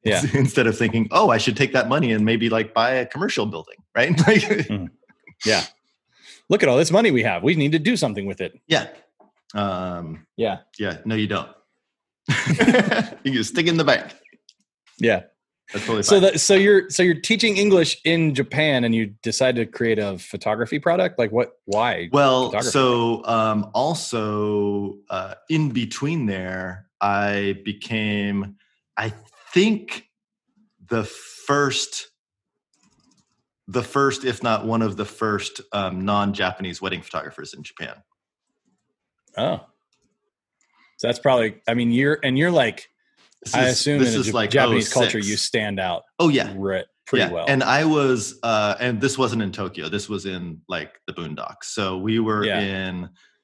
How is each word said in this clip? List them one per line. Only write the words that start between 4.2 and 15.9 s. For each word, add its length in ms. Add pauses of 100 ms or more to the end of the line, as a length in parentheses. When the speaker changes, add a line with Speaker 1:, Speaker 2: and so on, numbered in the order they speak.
Speaker 2:
Like, 160 (260)
Speaker 1:
Mm. 220 (540)
Yeah. 200 (840)
Look 140
at 60
all 80
this 160
money 180
we 140
have. 180
We 140
need 160
to 80
do 160
something 300
with 140
it. 120 (160)
Speaker 2:
Yeah. 200 (640)
Um, 720 (100)
Speaker 1:
Yeah. 220 (200)
Speaker 2:
yeah. 260
No, 120
you 100
don't. 240 (760)
<laughs> 0 (960)
You 80
can 120
stick 220
it 40
in 60
the 80
bank. 300 (840)
Speaker 1:
Yeah. 240 (500)
Speaker 2:
That's 140
totally 160